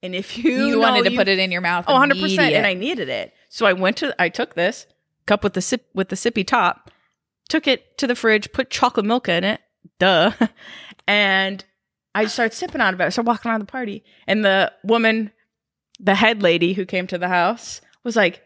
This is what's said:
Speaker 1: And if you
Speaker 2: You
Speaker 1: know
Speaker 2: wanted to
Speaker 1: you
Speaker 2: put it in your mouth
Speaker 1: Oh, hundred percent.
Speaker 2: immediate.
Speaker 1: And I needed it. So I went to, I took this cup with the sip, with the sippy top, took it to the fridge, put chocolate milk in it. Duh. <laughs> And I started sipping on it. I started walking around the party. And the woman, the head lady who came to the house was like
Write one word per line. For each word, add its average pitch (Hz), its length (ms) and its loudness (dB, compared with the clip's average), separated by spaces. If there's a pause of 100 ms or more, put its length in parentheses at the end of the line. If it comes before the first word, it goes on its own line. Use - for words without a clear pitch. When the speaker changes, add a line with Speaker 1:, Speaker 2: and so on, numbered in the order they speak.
Speaker 1:
And 180 120 -10
if 196 240 -8
you 233 120 0
Speaker 2:
You 233 220 0
Speaker 1:
know 226 80 2
Speaker 2:
wanted 240 240 4
to - 80 2
Speaker 1:
you 247 60 -2
Speaker 2:
put 190 100 2
it 190 100 4
in 190 140 0
your 175 80 -4
mouth 175 260 -2
Speaker 1:
Oh, 208 100 4
hundred 277 240 4
percent. 196 200 0
Speaker 2:
immediate. - 160 2
Speaker 1:
And 214 100 2
I 196 80 0
needed 208 360 -6
it. 107 240 -8 (160)
So - 160 -2
I 185 80 4
went 185 240 -2
to, 285 220 -4
I 175 100 0
took - 240 -6
this 180 320 -4 (400)
cup 208 180 0
with 202 80 0
the 185 80 -4
sip, - 340 -4
with 190 140 -4
the 196 80 -8
sippy 233 300 -2
top, - 440 -2 (600)
took 311 180 -2
it - 300 -4
to 277 80 -2
the 247 80 0
fridge, 220 380 0
put 262 180 -4
chocolate 240 340 0
milk 233 240 -2
in 175 160 -2
it. 208 160 -2 (380)
Duh. 180 380 4
<laughs> - 720 -6
And 190 580 0 (500)
I 214 120 0
started 220 280 -4
sipping 349 260 -6
on 196 140 2
it. 180 60 -6
I 156 80 0
started 233 180 -2
walking 233 240 -2
around 220 100 -2
the 202 60 -10
party. 220 380 -10 (240)
And 208 160 0
the 190 280 2 (120)
woman, 220 480 0 (680)
the 185 160 2
head 220 260 2
lady 170 320 2
who 180 140 -4
came 185 220 -4
to 180 100 -6
the 175 100 -4
house 185 520 0 (240)
was 233 120 -6
like 196 300 2